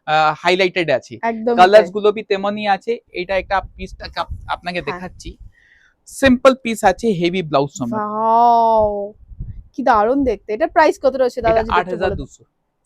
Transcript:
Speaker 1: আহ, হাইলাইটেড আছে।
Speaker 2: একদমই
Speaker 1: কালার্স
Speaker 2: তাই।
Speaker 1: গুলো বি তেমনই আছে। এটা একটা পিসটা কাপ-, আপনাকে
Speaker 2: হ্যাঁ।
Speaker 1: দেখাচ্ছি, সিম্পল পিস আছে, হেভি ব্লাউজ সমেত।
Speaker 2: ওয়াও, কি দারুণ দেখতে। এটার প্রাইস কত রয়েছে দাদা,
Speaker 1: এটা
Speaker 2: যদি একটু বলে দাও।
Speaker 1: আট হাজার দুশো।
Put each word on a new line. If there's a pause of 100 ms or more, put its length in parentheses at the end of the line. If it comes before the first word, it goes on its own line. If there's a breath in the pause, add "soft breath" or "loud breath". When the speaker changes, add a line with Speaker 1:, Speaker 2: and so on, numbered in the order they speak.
Speaker 1:
আহ,
হাইলাইটেড
আছে।
Speaker 2:
একদমই
Speaker 1:
কালার্স
Speaker 2:
তাই।
Speaker 1:
গুলো
বি
তেমনই
আছে। (140)
এটা
একটা (140)
পিসটা
কাপ-, (140)
আপনাকে
Speaker 2:
হ্যাঁ।
Speaker 1:
দেখাচ্ছি, (680 soft breath)
সিম্পল
পিস
আছে,
হেভি
ব্লাউজ
সমেত।
Speaker 2:
ওয়াও, (600)
কি
দারুণ
দেখতে।
এটার
প্রাইস
কত
রয়েছে
দাদা,
Speaker 1:
এটা
Speaker 2:
যদি
একটু
বলে
দাও।
Speaker 1:
আট
হাজার
দুশো। (420)